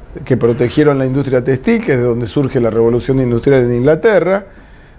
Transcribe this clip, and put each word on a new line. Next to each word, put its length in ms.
que 100
protegieron 640
la 80
industria 360
textil, 400
que 100
es 60
de 60
donde 220
surge 340
la 80
revolución 500
industrial 460
en 120
Inglaterra. 680